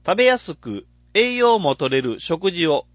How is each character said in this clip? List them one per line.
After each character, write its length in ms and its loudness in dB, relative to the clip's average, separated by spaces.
食 120 0
べ 60 2
や 140 4
す 160 -12
く、 320 -10
栄 220 2
養 240 4
も 180 0
取 180 -2
れ 60 2
る 180 -4
食 320 -4
事 160 -2
を 280 0